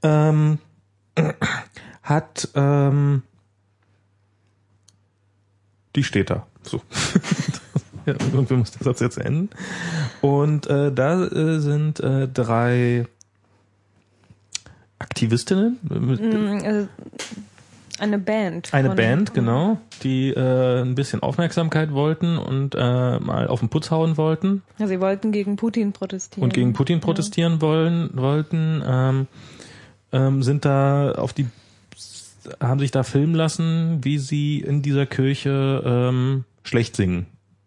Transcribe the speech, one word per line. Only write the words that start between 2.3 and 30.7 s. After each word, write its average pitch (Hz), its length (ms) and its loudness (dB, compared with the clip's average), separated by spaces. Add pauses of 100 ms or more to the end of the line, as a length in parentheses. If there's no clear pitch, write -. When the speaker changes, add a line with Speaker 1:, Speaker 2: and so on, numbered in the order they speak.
Speaker 1:
ähm, 143 680 2 (2750)
die 143 80 2
steht 98 260 0
da. - 160 -4 (160)
So. - 240 -8
<laughs> - 40 -20 (1120)
Ja, 143 100 0 (180)
irgendwie 131 220 2
muss 120 180 2
der - 100 -12
Satz 127 160 0
jetzt - 200 -2
enden. 147 320 -2 (720)
Und, 143 440 2
äh, 143 240 2
da, 143 340 2
äh, 156 360 0
sind, 147 400 0
äh, 135 260 0
drei 120 800 0 (1900)
Aktivistinnen. 190 800 0 (100)
Mit 127 320 0
Speaker 2:
Mm, 214 440 0
äh, 208 220 -2 (1120)
eine 208 180 0
Band 185 560 -2
Speaker 1:
Eine 135 140 4
Speaker 2:
von 95 80 -2
Speaker 1:
Band, 131 380 2
genau, 139 440 2 (240)
die, 131 280 0
äh, 127 520 2
ein 127 140 -2
bisschen 135 260 -2
Aufmerksamkeit 156 680 0
wollten 156 460 0
und, 135 360 -2
äh, 123 460 2
mal - 260 0
auf - 140 0
den - 80 0
Putz 156 240 -4
hauen 160 240 2
wollten. 160 460 0 (160)
Speaker 2:
Ja, 214 100 -2
sie 185 120 -2
wollten 196 300 0
gegen 202 240 -2
Putin 208 380 -2
protestieren. - 500 -10
Speaker 1:
Und 123 120 2
gegen 123 180 2
Putin 151 260 2
Speaker 2:
Ja. 151 60 -4
Speaker 1:
protestieren 165 560 0
wollen, 160 540 2
wollten, 151 680 0
ähm, 131 420 2 (840)
ähm, 135 320 2
sind 139 220 2
da 139 480 4